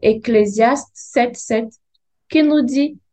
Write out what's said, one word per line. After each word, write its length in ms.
Ecclésiaste 920
sept 420
sept 320
qui 120
nous 200
dit, « 360